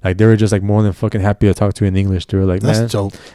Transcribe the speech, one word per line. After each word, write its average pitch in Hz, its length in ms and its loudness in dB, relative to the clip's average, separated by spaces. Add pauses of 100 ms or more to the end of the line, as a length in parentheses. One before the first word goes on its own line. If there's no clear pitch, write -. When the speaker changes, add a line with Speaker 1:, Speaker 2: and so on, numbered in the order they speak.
Speaker 1:
Like, 92 140 -2
they 110 80 4
were 113 100 6
just, 104 160 0
like, 98 100 -2
more 104 200 0
than 101 100 0
fucking 104 280 -4
happy 101 280 0
to 90 60 2
talk 101 200 -2
to - 100 -2
you 98 40 0
in 95 80 -2
English. 95 300 -2
They 101 120 -2
were 95 60 0
like, 92 160 0
Speaker 2:
That's 110 180 0
Speaker 1:
"Man." 113 100 -2
Speaker 2:
dope. 98 260 -4 (200)